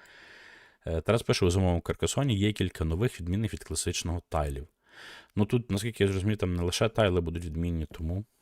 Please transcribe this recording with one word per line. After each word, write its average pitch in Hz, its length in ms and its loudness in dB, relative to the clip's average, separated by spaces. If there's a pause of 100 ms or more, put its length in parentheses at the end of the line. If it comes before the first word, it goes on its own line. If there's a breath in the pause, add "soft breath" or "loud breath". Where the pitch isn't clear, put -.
(880 loud breath)
Е, 82 140 -2
Тарас 107 220 2
пише: - 240 2
«У 87 40 6
зимовому 90 300 4
Каркасоні: 127 580 0
є 104 140 2
кілька - 320 -2
нових, 85 360 0
відмінних 92 340 -2
від - 100 -12
класичного 87 640 -4
тайлів». 73 400 -2 (680 loud breath)
Ну, 101 100 4
тут, 120 240 0
наскільки 101 340 0
я 98 60 4
зрозумів, 98 260 0
там 90 180 -2
не 87 80 0
лише 90 260 0
тайли 95 320 2
будуть 85 240 -4
відмінні, 82 420 -2
тому, 87 380 -6 (180)